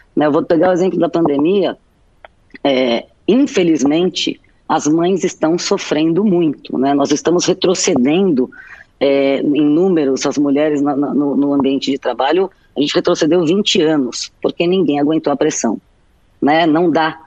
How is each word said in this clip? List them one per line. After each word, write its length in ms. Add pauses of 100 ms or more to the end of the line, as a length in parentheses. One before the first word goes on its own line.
(160)
né? 120
Eu 40
vou 120
pegar 260
o 40
exemplo 260
da 100
pandemia, 680 (880)
é, 420 (220)
infelizmente, 1120 (300)
as 160
mães 380
estão 340
sofrendo 680
muito, 540
né? 160
Nós 180
estamos 340
retrocedendo, 1040 (500)
é, 400
em 260
números, 600
as 120
mulheres 440
na, 140
na, 180
no, 220
no 180
ambiente 380
de 60
trabalho, 520 (260)
a 60
gente 140
retrocedeu 500
vinte 360
anos, 500 (100)
porque 260
ninguém 320
aguentou 320
a 60
pressão, 420 (600)
né? 240
Não 260
dá 360